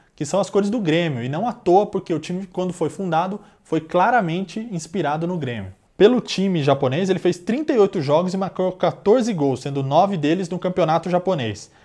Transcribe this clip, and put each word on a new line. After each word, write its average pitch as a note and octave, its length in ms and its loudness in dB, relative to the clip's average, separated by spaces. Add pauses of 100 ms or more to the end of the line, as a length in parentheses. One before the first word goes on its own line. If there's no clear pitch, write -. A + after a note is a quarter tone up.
(160)
que D3+ 80 -6
são F#3 160 0
as F#3 80 -2
cores G3+ 220 0
do A#3+ 100 -2
Grêmio, D#3 420 0
e B2 60 -4
não E3 180 -4
à A#3+ 60 -4
toa, F#3+ 320 4
porque F#3+ 300 -4
o D3+ 40 -2
time, F3+ 280 -8
quando F3+ 260 -4
foi - 160 -2
fundado, F#3 520 -2 (220)
foi D#3+ 180 -2
claramente F#3+ 920 0
inspirado D#3+ 560 -4
no F3+ 120 -4
Grêmio. A2+ 340 -6 (240)
Pelo A3+ 240 6
time F#3 420 -2
japonês, C#3 460 2
ele F#3+ 100 0
fez F3 200 0
trinta D4+ 340 -2
e B3 60 2
oito G3 220 4
jogos D#3+ 340 2
e - 20 -4
marcou F#3 360 -2
quatorze G#3 600 2
gols, C#3 280 0
sendo C#3 220 -4
nove E3+ 340 2
deles D#3+ 320 0
no F3+ 100 -6
campeonato E3+ 500 0
japonês. E3+ 640 -2 (140)